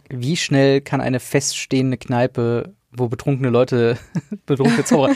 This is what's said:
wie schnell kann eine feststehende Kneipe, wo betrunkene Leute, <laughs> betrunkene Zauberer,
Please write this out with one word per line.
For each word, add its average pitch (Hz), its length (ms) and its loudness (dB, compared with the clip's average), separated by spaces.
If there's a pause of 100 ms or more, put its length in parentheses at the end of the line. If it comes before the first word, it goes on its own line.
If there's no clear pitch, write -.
wie 131 280 -4
schnell 139 440 2
kann 139 200 -4
eine 123 200 -2
feststehende 131 760 -2
Kneipe, 120 760 -2 (180)
wo 123 160 -2
betrunkene 127 420 -2
Leute, 117 480 2 (240)
<laughs> - 240 -12
betrunkene 147 380 2
Zauberer, 247 320 2